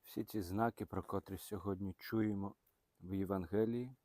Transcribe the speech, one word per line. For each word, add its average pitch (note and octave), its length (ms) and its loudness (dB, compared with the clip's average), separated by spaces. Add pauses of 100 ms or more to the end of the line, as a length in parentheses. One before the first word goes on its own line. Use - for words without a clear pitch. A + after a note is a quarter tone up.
Всі B2 160 -2
ці G#2+ 180 -2
знаки, G#2+ 440 2
про F#2+ 160 -2
котрі F#2+ 360 -2
сьогодні F#2+ 600 -2
чуємо G#2 560 0 (460)
в F2+ 140 -4
Євангелії G2+ 920 2